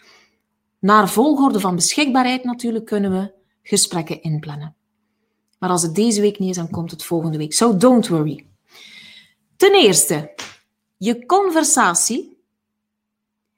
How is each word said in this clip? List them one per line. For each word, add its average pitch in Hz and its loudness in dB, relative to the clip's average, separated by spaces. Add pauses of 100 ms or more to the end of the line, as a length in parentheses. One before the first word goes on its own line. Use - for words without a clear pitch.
(800)
Naar 202 4
volgorde 269 2
van 185 -2
beschikbaarheid 254 0
natuurlijk 233 -6
kunnen 202 -2
we 190 -4 (300)
gesprekken 170 -4
inplannen. 151 -8 (840)
Maar 180 -4
als 175 0
het 165 -4
deze 208 0
week 202 0
niet 190 -2
is, 180 -6
dan 170 -8
komt 165 -8
het - -14
volgende 165 -4
week. 151 -6
So 220 2
don't 240 4
worry. 156 -2 (1120)
Ten 392 4
eerste, 170 2 (600)
je 233 -4
conversatie 311 0 (1200)